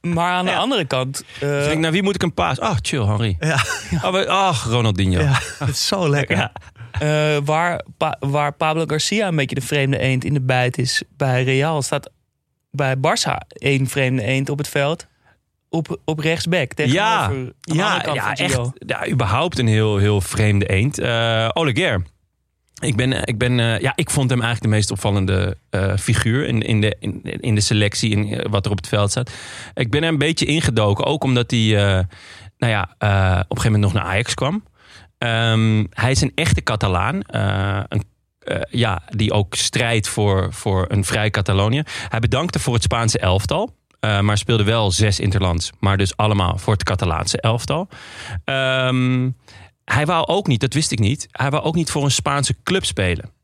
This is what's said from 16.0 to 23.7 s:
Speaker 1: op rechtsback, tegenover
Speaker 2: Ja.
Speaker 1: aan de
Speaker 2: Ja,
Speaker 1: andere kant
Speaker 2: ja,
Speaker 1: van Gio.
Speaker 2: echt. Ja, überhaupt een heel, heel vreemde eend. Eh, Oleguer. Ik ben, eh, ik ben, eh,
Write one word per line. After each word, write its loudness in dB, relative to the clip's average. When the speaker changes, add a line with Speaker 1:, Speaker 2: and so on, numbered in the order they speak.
Speaker 1:
op -2
rechtsback, 0
tegenover 2
Speaker 2:
Ja. 2
Speaker 1:
aan -4
de -6
Speaker 2:
Ja, 2
Speaker 1:
andere 0
kant -2
Speaker 2:
ja, -2
Speaker 1:
van -
Gio. 0
Speaker 2:
echt. -2
Ja, -4
überhaupt 0
een 4
heel, 4
heel 4
vreemde 2
eend. 0
Eh, 0
Oleguer. 0
Ik -2
ben, 2
eh, -2
ik -4
ben, 0
eh, 0